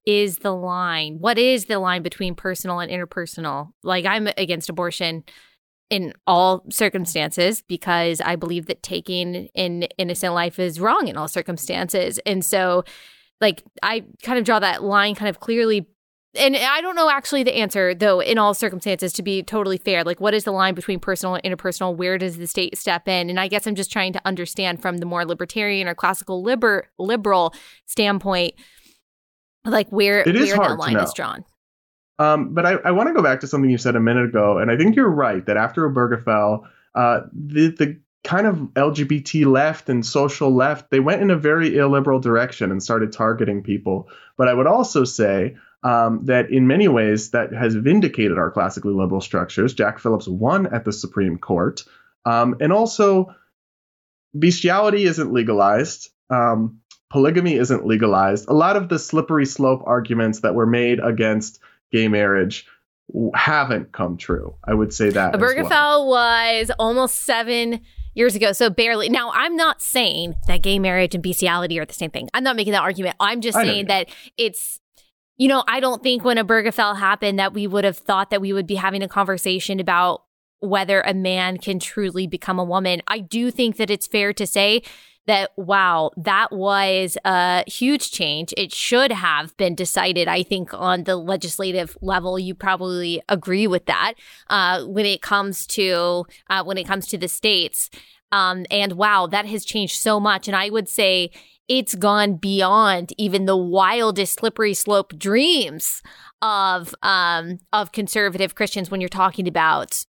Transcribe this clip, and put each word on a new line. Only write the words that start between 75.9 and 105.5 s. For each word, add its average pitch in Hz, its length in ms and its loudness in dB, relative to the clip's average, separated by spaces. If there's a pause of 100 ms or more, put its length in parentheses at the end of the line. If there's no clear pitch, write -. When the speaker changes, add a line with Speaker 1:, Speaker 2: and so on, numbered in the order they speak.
Speaker 1:
think 247 220 -2
when 240 140 2
Obergefell 214 600 0
happened 202 420 0
that 196 140 0
we 202 140 -4
would 196 160 0
have 190 140 0
thought 196 320 0
that 202 100 0
we 196 140 -2
would 196 140 -2
be 202 80 -2
having 190 280 -2
a 190 60 -6
conversation 190 720 -2
about 180 420 0 (380)
whether 196 400 0
a - 120 -2
man 185 440 -2
can 190 200 -6
truly 185 480 -4
become 185 320 -6
a 180 60 -2
woman. 180 460 -2
I 220 100 -4
do 233 320 -4
think 240 240 0
that 214 140 -2
it's 208 180 -4
fair 208 240 0
to 208 160 -6
say 208 340 2 (460)
that, 196 300 0
wow, 180 600 2
that 196 340 0
was 190 720 0
a 180 440 2
huge 269 420 -2
change. 156 440 -4
It 190 160 -4
should 247 400 0
have 160 460 -2
been 180 160 0
decided, 175 540 0
I 175 160 0
think, 185 280 -6
on 180 320 -2
the 185 120 -2
legislative 180 840 -6
level. 185 380 -4
You 185 160 -6
probably 180 760 -4
agree 190 380 0
with 180 220 0
that, 170 260 0 (380)
uh, 180 340 0
when 202 220 -2
it 196 160 -2
comes 196 440 -4
to, 175 580 -2 (220)
uh, 190 160 -2
when 190 140 -6
it 185 80 -8
comes 196 220 -6
to 214 100 -6
the 175 100 -6
states. - 640 -2 (420)
Um, 185 380 0
and 202 240 -2
wow, 196 340 2
that 208 200 -2
has 208 180 -8
changed - 340 -4
so 214 200 2
much. 202 280 0
And 196 80 -2
I 196 140 0
would 214 180 -2
say 185 440 0 (360)
it's 247 280 -2
gone 202 400 2
beyond 196 840 2
even 196 280 0
the 190 120 4
wildest 190 760 0
slippery - 420 -2
slope 196 420 0
dreams 214 840 0 (360)